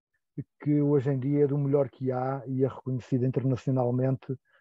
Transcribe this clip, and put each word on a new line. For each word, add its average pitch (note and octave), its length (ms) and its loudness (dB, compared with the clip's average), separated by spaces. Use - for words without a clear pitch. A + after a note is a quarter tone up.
que D3 220 2
hoje C#3+ 300 2
em C3+ 60 0
dia C#3+ 280 2
é - 20 2
do C#3+ 100 0
melhor C#3 320 2
que B2+ 220 -6
há C3 340 -4
e C3 200 0
é - 20 2
reconhecida B2+ 580 -2
internacionalmente C3 1120 0